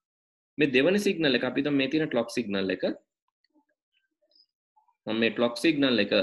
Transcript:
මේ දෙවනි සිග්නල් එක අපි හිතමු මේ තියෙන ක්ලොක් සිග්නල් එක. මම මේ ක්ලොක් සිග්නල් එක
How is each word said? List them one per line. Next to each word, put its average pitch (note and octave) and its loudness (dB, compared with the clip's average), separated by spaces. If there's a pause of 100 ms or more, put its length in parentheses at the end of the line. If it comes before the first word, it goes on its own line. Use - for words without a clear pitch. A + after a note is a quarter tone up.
(580)
මේ D3+ 2
දෙවනි D3 4
සිග්නල් D#3+ 0
එක B2 -2
අපි B2+ -2
හිතමු C#3+ 0
මේ C3+ 0
තියෙන D#3 -2
ක්ලොක් A#2 -2
සිග්නල් G2 -2
එක. F#2+ -6 (2250)
මම A2 -4
මේ A2+ 2
ක්ලොක් A#2+ -2
සිග්නල් C#3 2
එක G2+ 0